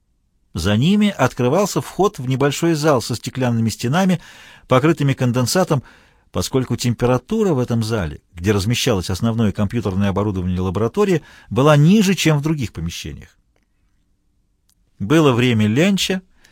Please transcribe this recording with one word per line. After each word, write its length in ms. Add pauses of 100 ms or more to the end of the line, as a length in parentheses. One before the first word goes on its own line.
(540)
За 240
ними 320
открывался 720
вход 380
в 80
небольшой 480
зал 260
со 140
стеклянными 540
стенами, 520 (460)
покрытыми 460
конденсатом, 680 (500)
поскольку 440
температура 800
в 40
этом 240
зале, 380 (140)
где 160
размещалось 580
основное 420
компьютерное 580
оборудование 520
лаборатории, 640 (260)
была 260
ниже, 380
чем 240
в 60
других 300
помещениях. 640 (1600)
Было 340
время 320
ленча, 560 (300)